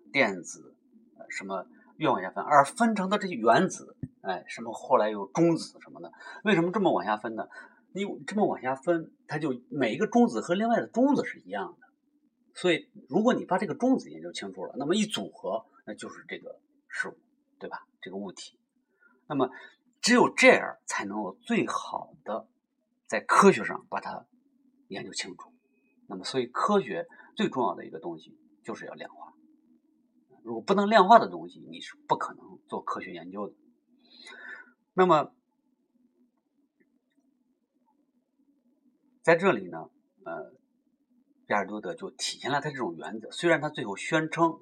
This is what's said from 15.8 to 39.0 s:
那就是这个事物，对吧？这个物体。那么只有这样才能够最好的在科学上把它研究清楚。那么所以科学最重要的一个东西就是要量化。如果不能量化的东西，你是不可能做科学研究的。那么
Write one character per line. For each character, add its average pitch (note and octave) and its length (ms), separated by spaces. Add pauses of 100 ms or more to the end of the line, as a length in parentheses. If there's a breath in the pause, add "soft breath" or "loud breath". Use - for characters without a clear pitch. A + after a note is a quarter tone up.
那 G#2+ 80
就 - 160
是 - 180
这 - 100
个 - 220 (260)
事 - 220
物， - 100 (400)
对 - 100
吧？ - 180 (140)
这 - 100
个 - 60
物 G2 140
体。 - 280 (680 soft breath)
那 D#3 80
么 C3 160 (520 loud breath)
只 G#3 100
有 A#3 160
这 B3+ 200
样 - 360
才 - 220
能 G#3 160
够 - 180
最 G3+ 260
好 - 460 (120)
的 - 220 (600)
在 - 140
科 - 320
学 A2+ 120
上 - 240
把 - 120
它 - 260 (640)
研 - 180
究 - 60
清 - 220
楚。 - 160 (560)
那 G2 100
么 F#2 80
所 - 160
以 A#2+ 60
科 - 320
学 E3+ 300 (260 loud breath)
最 G#3 140
重 B2+ 140
要 F#2+ 120
的 - 120
一 - 40
个 - 80
东 E3+ 200
西 - 180 (260)
就 A2 120
是 - 100
要 - 80
量 - 220
化。 - 180 (1120)
如 - 100
果 - 80
不 G3+ 140
能 G3+ 160
量 F#3+ 180
化 A3 100
的 - 100
东 F3 200
西， - 220
你 - 100
是 - 160 (100)
不 - 120
可 - 160
能 - 240 (100)
做 G2+ 140
科 - 180
学 - 120
研 F2 180
究 G2 180
的。 - 60 (1400 loud breath)
那 F#3 140
么 D#3 260 (4000)